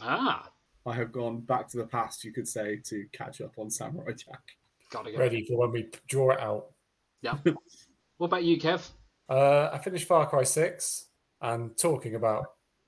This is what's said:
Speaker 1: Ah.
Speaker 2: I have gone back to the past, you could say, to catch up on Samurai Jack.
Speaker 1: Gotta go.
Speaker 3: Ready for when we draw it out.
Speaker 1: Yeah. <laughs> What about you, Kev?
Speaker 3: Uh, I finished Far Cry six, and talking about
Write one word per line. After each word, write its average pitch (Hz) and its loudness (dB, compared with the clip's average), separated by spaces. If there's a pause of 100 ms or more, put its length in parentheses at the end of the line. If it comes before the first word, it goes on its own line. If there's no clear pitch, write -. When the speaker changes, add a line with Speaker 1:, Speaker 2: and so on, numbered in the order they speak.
Speaker 1:
Ah. 247 -2 (340)
Speaker 2:
I 120 -4
have 117 -4
gone 117 -4
back 120 0
to - -8
the 113 -4
past, - -4
you 110 -12
could 120 -6
say, 107 -4
to 104 -8
catch - -12
up 107 -12
on 110 -8
Samurai 117 -6
Jack. - -14 (500)
Speaker 1:
Gotta 107 -10
go. 110 -6
Speaker 3:
Ready 117 2
for 120 0
when 120 4
we 117 -4 (220)
draw 131 4
it - 2
out. 107 -4 (500)
Speaker 1:
Yeah. - -4
<laughs> 165 6 (640)
What 170 0
about 175 0
you, 170 6
Kev? 170 2 (460)
Speaker 3:
Uh, 143 6
I 147 -6
finished 180 -4
Far 160 6
Cry 139 4
six, - 0 (340)
and 117 -4
talking 131 0
about 113 0 (340)